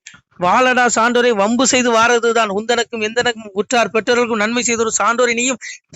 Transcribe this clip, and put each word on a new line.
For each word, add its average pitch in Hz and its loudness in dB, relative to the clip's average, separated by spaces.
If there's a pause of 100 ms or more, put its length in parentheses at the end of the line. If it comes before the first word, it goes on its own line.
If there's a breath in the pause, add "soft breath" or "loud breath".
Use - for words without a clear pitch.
(400 loud breath)
வாளடா 247 2
சான்றோரை 240 2
வம்பு 226 0
செய்து 247 2
வாரதுதான் 226 2
உந்தனக்கும் 226 -4
எந்தனக்கும் 220 -4
உற்றார் 208 -2
பெற்றோர்களுக்கும் 233 0
நன்மை 233 -2
செய்தொரு 226 -2
சான்றோரை 233 0
நீயும் 240 -4 (380 loud breath)